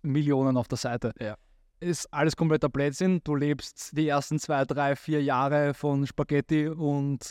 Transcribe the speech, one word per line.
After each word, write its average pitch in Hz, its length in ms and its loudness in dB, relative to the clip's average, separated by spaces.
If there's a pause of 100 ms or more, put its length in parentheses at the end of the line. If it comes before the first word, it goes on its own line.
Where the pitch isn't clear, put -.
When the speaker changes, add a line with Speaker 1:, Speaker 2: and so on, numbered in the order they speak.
Speaker 1:
Millionen 135 560 2
auf 120 100 -2
der 123 80 -4
Seite. 120 420 -4
Speaker 2:
Ja. 107 180 -8 (440)
Speaker 1:
Ist 175 320 -4
alles 151 240 0
kompletter 156 320 2
Blödsinn. 147 560 0
Du 151 100 -2
lebst 143 640 -4
die 151 120 2
ersten 143 300 0
zwei, 139 260 0
drei, 139 320 0
vier 151 260 -2
Jahre 139 520 2
von 143 320 0
Spaghetti 151 640 0
und, 143 640 -2